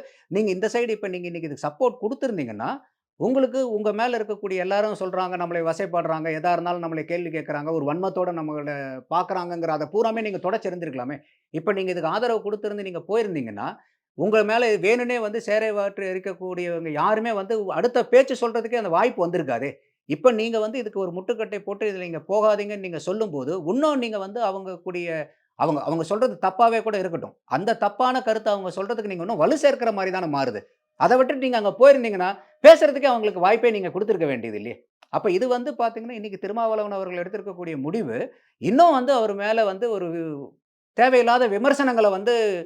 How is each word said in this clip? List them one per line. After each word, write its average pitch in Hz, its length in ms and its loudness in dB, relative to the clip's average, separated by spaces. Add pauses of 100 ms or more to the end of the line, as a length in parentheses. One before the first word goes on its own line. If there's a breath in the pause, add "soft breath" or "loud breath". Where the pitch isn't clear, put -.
(300 loud breath)
நீங்க 202 200 0
இந்த 185 180 -2
சைடு 240 240 -2
இப்ப 208 160 -6
நீங்க 180 200 -8
இன்னைக்கு 165 200 -8
இதுக்கு 143 180 -8
சப்போர்ட் 240 340 -2
கொடுத்திருந்தீங்கன்னா, 175 720 -4 (500 soft breath)
உங்களுக்கு 254 400 0 (100)
உங்க 214 220 -2
மேல 240 240 -2
இருக்கக்கூடிய 208 440 -4
எல்லாரும் 202 360 0
சொல்றாங்க, 185 400 -4
நம்மளை 175 260 -4
வசைப்பாடுறாங்க, 165 680 -2
எதா 160 200 0
இருந்தாலும் 175 320 -2
நம்மளை 160 200 -6
கேள்வி 170 260 -6
கேட்கறாங்க, 151 420 -6
ஒரு 156 120 -2
வன்மத்தோட 180 480 -2
நம்மள 151 400 -6 (380)
பாக்குறாங்கங்கிற 175 600 -2
அதை 151 160 -4
பூராமே 220 340 0
நீங்க 196 180 -6
தொடச்செறிஞ்சிருக்கலாமே. 170 760 -6 (380 soft breath)
இப்ப 160 180 -2
நீங்க 190 180 -2
இதுக்கு 170 220 -2
ஆதரவு 226 300 -2
கொடுத்திருந்து 208 440 -6
நீங்க 170 180 -10
போயிருந்தீங்கன்னா, 156 640 -4 (500 soft breath)
உங்க 208 260 2
மேல 226 200 2 (120)
வேணும்னே 240 420 0
வந்து 214 220 -4
சேரை 220 300 0
வாற்று 202 360 -2
எரிக்கக்கூடியவங்க 180 840 -6
யாருமே 214 420 2
வந்து 202 220 -2 (160)
அடுத்த 220 340 2
பேச்சு 262 320 6
சொல்றதுக்கே 226 400 0
அந்த 208 140 -2
வாய்ப்பு 202 300 2
வந்திருக்காதே. 143 500 0 (380 soft breath)
இப்ப 247 240 2
நீங்க 226 260 -2
வந்து 220 200 -4
இதுக்கு 208 220 -8
ஒரு 180 120 -6
முட்டுக்கட்டை 208 460 -6
போட்டு 202 280 -8
இதுல 190 180 -4
நீங்க 165 200 -8
போகாதீங்கன்னு 208 640 0
நீங்க 165 140 -8
சொல்லும்போது, 170 520 -4 (140)
இன்னும் 277 340 0
நீங்க 220 180 -4
வந்து 202 240 -8
அவங்க 190 360 -4
கூடிய, 175 300 -8 (500 soft breath)
அவங்க, 147 240 0
அவங்க 160 220 -2
சொல்றது 208 360 0
தப்பாவே 226 400 4
கூட 208 180 -2
இருக்கட்டும், 170 360 -6 (120)
அந்த 208 320 0
தப்பான 254 440 0
கருத்தை 220 300 0
அவங்க 190 200 -4
சொல்றதுக்கு 208 400 -6
நீங்க 175 120 -8
இன்னும் 196 180 0
வலு 240 160 4
சேர்க்கிற 247 340 2
மாதிரி 190 200 -2
தானே 180 180 -2
மாறுது. 127 320 -2 (380)
அதை 180 160 6
விட்டுட்டு 262 280 2
நீங்க 247 140 0
அங்க 202 180 2
போயிருந்தீங்கன்னா, 226 540 6 (320 loud breath)
பேசுறதுக்கே 285 460 10
அவங்களுக்கு 214 320 2
வாய்ப்பே 226 300 4
நீங்க 190 200 -2
கொடுத்திருக்க 185 360 0
வேண்டியது 117 320 -4
இல்லையே. 110 180 -8 (360)
அப்ப 156 180 -2
இது 196 180 2
வந்து 247 240 0
பாத்தீங்கன்னா, 233 440 -4
இன்னைக்கு 208 220 -10
திருமாவளவன் 214 580 -2
அவர்கள் 180 240 -6
எடுத்திருக்கக்கூடிய 180 580 -8
முடிவு, 143 400 -4 (440 soft breath)
இன்னும் 294 320 6
வந்து 254 180 2
அவர் 220 220 2
மேல 214 300 0
வந்து 196 260 -2
ஒரு 185 180 -4 (880)
தேவையில்லாத 247 500 6
விமர்சனங்களை 233 600 2
வந்து 202 240 0 (320)